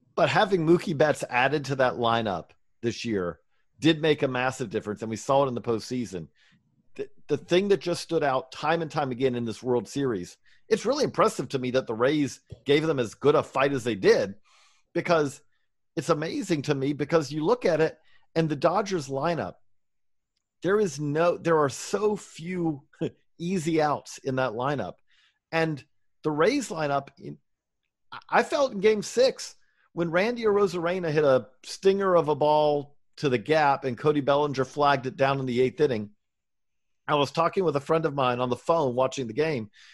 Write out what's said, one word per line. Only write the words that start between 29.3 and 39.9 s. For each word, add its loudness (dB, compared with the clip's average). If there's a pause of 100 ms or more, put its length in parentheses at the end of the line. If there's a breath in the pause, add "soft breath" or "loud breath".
when -4
Randy 0
Arozarena 0
hit 4
a 4 (160)
stinger 2
of 4
a 2
ball 2 (220)
to 0
the 2
gap 2
and -4
Cody 2
Bellinger 2
flagged 2
it -8
down 2
in -4
the 2
eighth 0
inning. 0 (1000)
I 0
was 2
talking 0
with 0
a -4
friend 0
of -2
mine 0
on 0
the -2
phone 0
watching 0
the -8
game, -2 (240 soft breath)